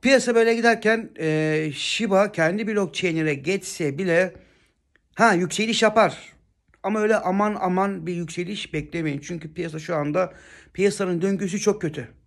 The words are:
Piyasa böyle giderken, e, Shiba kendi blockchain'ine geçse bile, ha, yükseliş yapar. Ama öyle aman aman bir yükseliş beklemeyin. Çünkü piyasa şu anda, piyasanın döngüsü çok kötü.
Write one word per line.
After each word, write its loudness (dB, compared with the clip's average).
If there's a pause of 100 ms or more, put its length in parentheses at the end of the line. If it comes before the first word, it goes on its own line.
Piyasa 4
böyle 6
giderken, 2
e, 0
Shiba 0
kendi 0
blockchain'ine -2
geçse -4
bile, 0 (800)
ha, 6
yükseliş 0
yapar. 2 (500)
Ama -2
öyle 2
aman 0
aman -2
bir -6
yükseliş -8
beklemeyin. -6
Çünkü -12
piyasa -8
şu -6
anda, -2 (400)
piyasanın 0
döngüsü -2
çok 0
kötü. -6 (200)